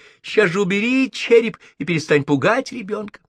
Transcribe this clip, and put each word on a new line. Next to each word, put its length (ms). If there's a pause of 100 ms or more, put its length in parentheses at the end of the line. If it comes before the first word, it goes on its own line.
(220)
«Щас 280
же 120
убери 500
череп 460 (200)
и 80
перестань 380
пугать 480
ребёнка». 580